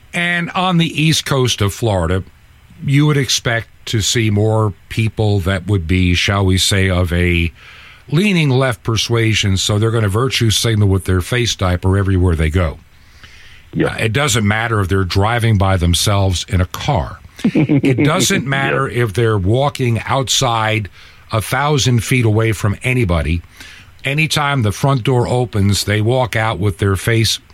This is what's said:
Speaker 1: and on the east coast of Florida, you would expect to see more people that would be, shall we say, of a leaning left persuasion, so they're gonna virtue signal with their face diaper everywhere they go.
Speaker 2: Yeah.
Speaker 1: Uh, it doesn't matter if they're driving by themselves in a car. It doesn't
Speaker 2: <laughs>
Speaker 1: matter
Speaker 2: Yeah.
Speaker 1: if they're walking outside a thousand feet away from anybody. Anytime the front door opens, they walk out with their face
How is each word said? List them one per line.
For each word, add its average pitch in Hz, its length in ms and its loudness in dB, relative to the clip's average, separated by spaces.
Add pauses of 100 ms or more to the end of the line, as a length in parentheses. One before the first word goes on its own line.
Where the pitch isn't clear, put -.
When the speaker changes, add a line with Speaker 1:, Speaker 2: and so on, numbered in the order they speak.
(140)
Speaker 1:
and 175 380 -2
on 180 260 0
the 165 240 0
east 156 240 0
coast 127 360 0
of 101 120 0
Florida, 92 500 -2 (600)
you 143 220 2
would 147 120 2
expect 120 520 -2 (160)
to 113 160 0
see 110 280 0
more 107 440 2 (160)
people 107 520 0
that 92 260 -2
would 95 200 0
be, 90 260 2
shall 98 320 0
we 95 120 2
say, 95 320 0
of 90 240 0
a 87 380 0 (580)
leaning 170 400 2
left 127 340 0
persuasion, 110 760 0
so 104 220 0
they're 113 120 0
gonna 110 160 0
virtue 113 440 0
signal 107 360 2
with 95 180 2
their 92 160 2
face 120 340 -2
diaper 92 420 0
everywhere 92 380 2
they 78 140 0
go. 78 300 -2 (920)
Speaker 2:
Yeah. - 140 0
Speaker 1:
Uh, - 120 -6
it 113 140 -2
doesn't 120 340 0
matter 110 340 0
if 90 80 -2
they're 95 140 0
driving 107 540 0
by 95 200 2
themselves 92 720 0
in 90 120 0
a 92 40 0
car. - 540 -4 (240)
It 147 600 2
doesn't 175 420 0
Speaker 2:
<laughs> - 20 -8
Speaker 1:
matter 139 420 -2
Speaker 2:
Yeah. 120 140 -2
Speaker 1:
if 107 100 -2
they're 110 240 0
walking 117 600 0
outside 110 880 -2 (420)
a 110 100 -2
thousand 131 600 0
feet 127 220 0
away 113 260 2
from 104 320 -2
anybody. 87 580 0 (600)
Anytime 143 580 0
the 104 100 0
front 139 320 0
door 123 240 2
opens, 107 560 0
they 104 180 0
walk 123 340 0
out 110 240 -2
with 101 180 -2
their 98 180 2
face 113 440 0 (140)